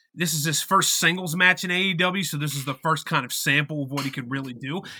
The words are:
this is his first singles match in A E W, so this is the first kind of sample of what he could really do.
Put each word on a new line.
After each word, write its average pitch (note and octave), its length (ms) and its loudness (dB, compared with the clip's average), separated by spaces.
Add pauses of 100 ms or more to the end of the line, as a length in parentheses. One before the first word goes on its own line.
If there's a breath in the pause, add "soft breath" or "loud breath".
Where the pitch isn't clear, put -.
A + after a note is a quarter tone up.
(140 soft breath)
this D#3+ 200 0
is D3 100 -2
his D#3 160 0
first - 360 2
singles E3+ 400 2
match F3+ 260 6
in F3+ 80 -4
A F3+ 100 2
E F#3+ 140 2
W, F#3 300 0
so D3+ 140 -4
this C#3+ 180 -2
is C3+ 80 -6
the C3+ 100 -4
first D#3 320 -2
kind D3 180 0
of A#2+ 80 -8
sample D3 520 0
of C3 80 -8
what C#3 120 -2
he C3 60 -2
could B2+ 180 -8
really C3+ 260 -4
do. C#3 280 -6 (180 loud breath)